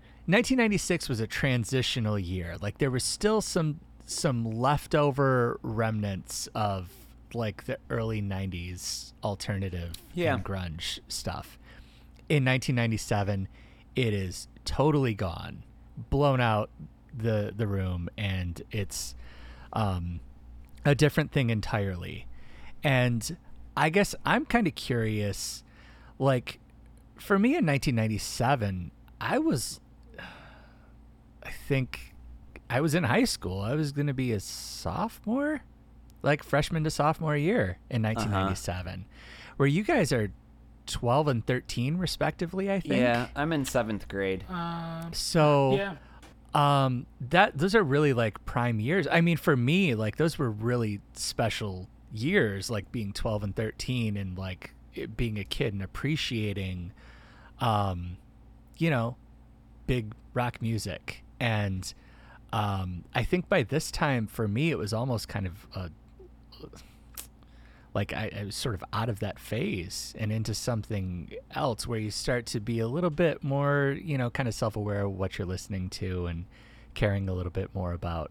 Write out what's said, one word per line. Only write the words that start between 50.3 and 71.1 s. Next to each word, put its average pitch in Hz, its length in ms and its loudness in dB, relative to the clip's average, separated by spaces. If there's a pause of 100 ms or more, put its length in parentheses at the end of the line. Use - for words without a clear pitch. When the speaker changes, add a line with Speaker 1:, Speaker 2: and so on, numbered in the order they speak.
Speaker 1:
were 131 120 0
really 110 500 0 (140)
special - 760 -2 (240)
years, 113 560 0
like, 110 240 -4
being 104 220 -6
twelve 104 280 0
and 101 140 -4
thirteen 113 640 -2
and, 95 180 -6
like, 92 380 -8 (200)
it, 110 220 -8
being 110 220 0
a 98 60 -4
kid - 280 -2
and 98 100 -6
appreciating, 98 1080 -4 (640)
um, 95 580 0 (640)
you 165 100 2
know, 120 280 0 (720)
big 117 280 -2 (180)
rock 123 300 -2
music. 110 640 -4 (160)
And, 104 520 0 (600)
um, 95 520 -2 (100)
I 120 100 2
think 180 240 0
by 185 140 4
this 135 280 -2
time 131 360 0
for 110 220 -2
me, 131 220 2
it 123 80 0
was 101 160 -2
almost 117 340 -2
kind 98 180 -4
of 90 280 -10
a, 92 160 -8 (2000)
like, - 220 -2
I, 107 160 -4 (100)
I 101 40 -6
was 101 120 -8
sort 117 180 -4
of 90 180 -8
out 110 180 0
of 101 100 -4
that 101 180 -6
phase 107 800 -6
and 107 140 -2
into 110 220 -2
something 98 760 -4 (200)